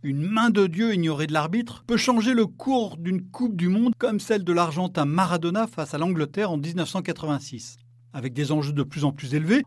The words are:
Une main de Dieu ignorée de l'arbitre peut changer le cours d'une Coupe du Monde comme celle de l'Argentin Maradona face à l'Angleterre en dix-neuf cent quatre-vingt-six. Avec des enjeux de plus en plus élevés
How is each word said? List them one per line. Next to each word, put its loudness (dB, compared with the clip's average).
Une -2
main 4
de 6
Dieu 0
ignorée 0
de -2
l'arbitre -2
peut 2
changer 2
le 4
cours -2
d'une -2
Coupe -4
du 0
Monde 2
comme 0
celle 0
de 0
l'Argentin 0
Maradona 0
face -8
à -4
l'Angleterre 0
en 0
dix-neuf -4
cent -4
quatre-vingt-six. -6
Avec -6
des -2
enjeux 0
de 0
plus -4
en 2
plus -6
élevés 4